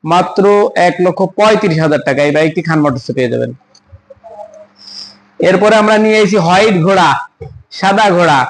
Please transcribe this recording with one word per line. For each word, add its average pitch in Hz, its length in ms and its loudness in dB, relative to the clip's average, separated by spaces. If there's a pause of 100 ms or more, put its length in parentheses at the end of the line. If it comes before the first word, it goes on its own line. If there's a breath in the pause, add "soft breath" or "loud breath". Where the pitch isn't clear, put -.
মাত্র 180 380 0 (460)
এক 170 60 -2 (100)
লক্ষ 185 160 -2 (180)
পঁয়ত্রিশ 214 460 2
হাজার 151 220 0
টাকা 139 220 -2
এই 147 80 -2
বাইকটি 160 320 0
খান 160 160 2
মোটরসে 123 320 -4
পেয়ে 127 160 -2
যাবেন। 120 180 -4 (2000 loud breath)
এরপরে 202 340 2
আমরা 214 220 2
নিয়ে 214 180 2
এসেছি 202 240 0
হোয়াইট 190 300 2 (100)
ঘোড়া, 185 220 2 (720)
সাদা 196 280 0 (100)
ঘোড়া। 156 340 2